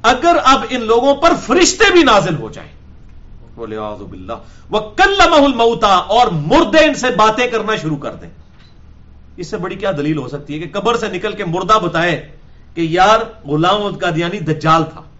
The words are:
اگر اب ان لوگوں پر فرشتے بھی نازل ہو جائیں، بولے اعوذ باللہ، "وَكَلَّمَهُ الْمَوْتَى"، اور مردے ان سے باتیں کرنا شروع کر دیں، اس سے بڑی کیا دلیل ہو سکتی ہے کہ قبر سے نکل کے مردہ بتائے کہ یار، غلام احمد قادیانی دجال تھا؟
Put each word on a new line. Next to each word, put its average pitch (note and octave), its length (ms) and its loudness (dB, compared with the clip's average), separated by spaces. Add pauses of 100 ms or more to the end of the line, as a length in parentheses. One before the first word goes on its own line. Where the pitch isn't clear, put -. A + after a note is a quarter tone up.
اگر B3+ 420 2
اب C4 260 4
ان B3+ 120 -4
لوگوں A#3 340 2
پر E4 180 2 (120)
فرشتے F#4 460 2
بھی F4 120 6
نازل F#3+ 320 2
ہو A2 140 -8
جائیں، D#2+ 200 -18 (880)
بولے G#2+ 220 -10
اعوذ G#2 240 -8
باللہ، F#2+ 320 -14 (380)
"وَكَلَّمَهُ E4 800 2
الْمَوْتَى"، A3+ 560 2
اور A3+ 200 4
مردے G#3 580 2
ان D4 80 2
سے B3 160 -4
باتیں G#3+ 380 2
کرنا A3 280 -4
شروع D#3 220 -6
کر - 160 -10
دیں، E2+ 160 -18 (1120)
اس E3 60 -10
سے G#3 100 -8
بڑی F#3 180 -6
کیا G3 220 -4
دلیل D3 200 -2
ہو B2 100 -8
سکتی C#3+ 260 -12
ہے D#3 60 -8
کہ F3 200 -8
قبر A3+ 180 -2
سے A3 160 -4
نکل G3 220 -6
کے G3+ 100 -8
مردہ F#3 380 0
بتائے E3 320 -2 (580)
کہ E3+ 160 -6
یار، G3 300 2 (260)
غلام E3+ 360 0
احمد G3+ 200 -6
قادیانی F3 380 -4 (100)
دجال D#3 340 0 (100)
تھا؟ - 80 -20 (180)